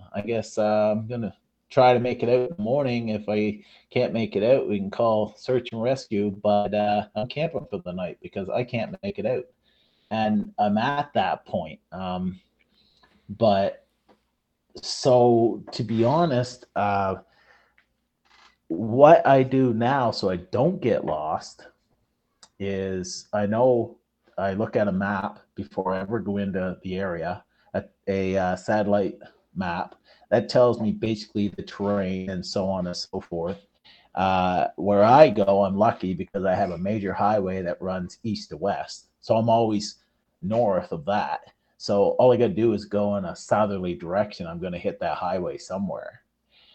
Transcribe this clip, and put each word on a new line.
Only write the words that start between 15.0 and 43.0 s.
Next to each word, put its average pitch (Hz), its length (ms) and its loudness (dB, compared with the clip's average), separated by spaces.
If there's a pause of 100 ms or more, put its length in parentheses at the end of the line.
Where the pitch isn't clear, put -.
to 131 120 -6
be 113 200 2
honest, 135 640 0 (100)
uh, 98 400 0 (1500)
what 117 600 6
I 139 160 6
do 127 300 0
now 120 380 0
so - 180 -2
I 92 80 -2
don't 147 420 -2
get - 260 0
lost 76 640 -6 (920)
is 95 760 -6
I 104 120 0
know 117 520 2 (400)
I 98 160 -2
look 110 220 -4
at 107 120 2
a 95 40 0
map 98 480 -4 (160)
before 95 380 -6
I 95 60 -2
ever 101 200 -4
go 101 180 -4
into 92 460 -4
the 92 140 -6
area, 90 460 -6 (300)
a, 92 100 -4 (240)
a, 95 300 0
uh, 92 180 0
satellite 101 640 0 (380)
map 90 400 -6 (340)
that 104 200 2
tells 120 300 4
me 104 120 -2
basically 107 580 -4
the 92 140 -12
terrain 95 640 -4
and 92 160 -6
so 95 240 -4
on 92 180 -2
and 87 80 -8
so - 240 -10
forth. - 460 -8 (500)
Uh, 92 600 2
where 101 280 2
I 135 260 10
go, 101 340 2
I'm 98 140 -2
lucky 101 360 2
because 95 320 -6
I 92 80 2
have 95 180 -2
a 85 60 -8
major 98 340 -4
highway 95 520 0
that 85 180 -6
runs 92 420 -6
east 104 260 -6
to 76 80 -12
west. 78 500 -6 (140)
So 113 140 2
I'm 113 140 2
always 110 460 2 (460)
north 101 500 0
of 78 140 -8
that. 92 360 -2 (400)
So 101 280 2 (100)
all 123 140 8
I - 20 2
gotta 110 180 2
do 110 200 2
is 98 100 -4
go 101 320 -2